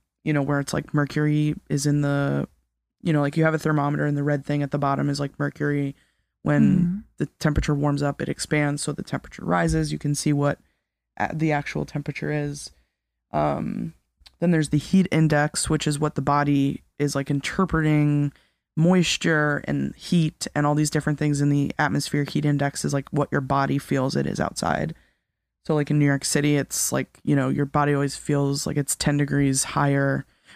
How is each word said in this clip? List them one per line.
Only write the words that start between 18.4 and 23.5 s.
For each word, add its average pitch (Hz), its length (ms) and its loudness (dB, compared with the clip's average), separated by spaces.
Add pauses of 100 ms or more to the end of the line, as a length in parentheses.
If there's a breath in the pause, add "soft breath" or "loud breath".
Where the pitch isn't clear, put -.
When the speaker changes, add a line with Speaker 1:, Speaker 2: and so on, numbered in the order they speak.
Speaker 1:
moisture 160 920 2
and 139 280 -4
heat - 600 0
and 147 100 2
all 147 100 2
these 151 140 0
different 151 300 -2
things 147 220 0
in 143 80 4
the 143 300 2
atmosphere. 143 460 0
Heat 147 200 -2
index 143 400 0
is, 147 80 -2
like, 139 160 -4
what 143 220 -2
your 143 100 0
body 135 360 -2